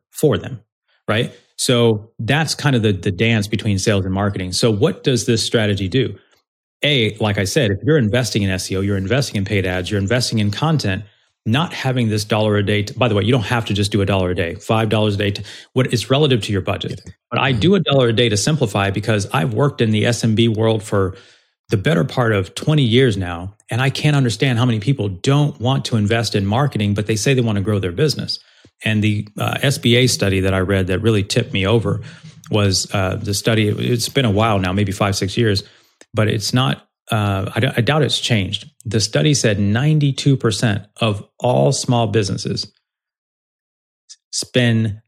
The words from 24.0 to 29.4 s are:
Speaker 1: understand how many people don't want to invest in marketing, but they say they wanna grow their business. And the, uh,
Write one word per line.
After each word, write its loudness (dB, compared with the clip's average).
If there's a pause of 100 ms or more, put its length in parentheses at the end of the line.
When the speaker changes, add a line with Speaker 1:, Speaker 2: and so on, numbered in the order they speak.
Speaker 1:
understand 0
how 2
many 0
people -2
don't 0
want -2
to -2
invest 0
in 0
marketing, 0
but -2
they 0
say 0
they 2
wanna 0
grow 0
their -4
business. -2 (460)
And 2
the, 0 (120)
uh, -2